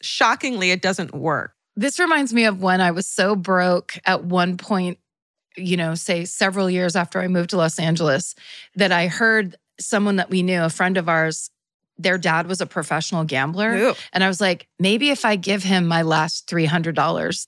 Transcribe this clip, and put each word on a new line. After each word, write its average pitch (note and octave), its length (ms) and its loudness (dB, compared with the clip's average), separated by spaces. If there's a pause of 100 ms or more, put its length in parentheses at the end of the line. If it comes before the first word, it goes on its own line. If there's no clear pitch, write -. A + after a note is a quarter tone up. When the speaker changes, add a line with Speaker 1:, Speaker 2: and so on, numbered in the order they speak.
Speaker 1:
Shockingly, A3+ 720 0
it F3+ 100 -2
doesn't F#3 320 -4
work. D3 400 -4 (220)
Speaker 2:
This C4+ 240 -2
reminds D4+ 340 2
me A#3 120 4
of G3 160 0
when F#3 180 2
I F#3 120 4
was E3+ 140 -4
so G3+ 300 0
broke F3+ 680 0
at F#3 180 0
one F3+ 340 0
point, F3+ 400 -4 (580)
you F3+ 220 -2
know, E3 160 -2
say E3+ 320 -2
several F#3+ 460 0
years F3+ 240 0
after F3+ 240 -2
I F3+ 80 -2
moved F3 240 0
to F#3+ 60 0
Los D#3+ 220 2
Angeles, D#3+ 540 0 (420)
that F#3+ 160 2
I F3 160 2
heard A3 480 0 (240)
someone G3+ 360 0
that F#3 160 -2
we F#3 100 2
knew, F3+ 220 2
a E3 60 2
friend F#3 280 0
of E3 120 -2
ours, D#3+ 420 0 (480)
their F#3 180 2
dad E3+ 300 0
was F3+ 140 -4
a E3+ 40 -4
professional D#3+ 580 -4
gambler. D#3+ 520 -2
Speaker 1:
Ooh. A3+ 180 2 (200)
Speaker 2:
And F#3 100 2
I F#3+ 40 4
was F#3+ 140 -2
like, F3+ 260 0 (120)
Maybe G#3+ 320 2
if - 140 -2
I G#3+ 100 4
give F#3+ 280 -2
him F#3 240 2
my E3 140 2
last D#3+ 460 0
three E3+ 180 0
hundred D#3+ 300 0
dollars, D#3+ 520 -2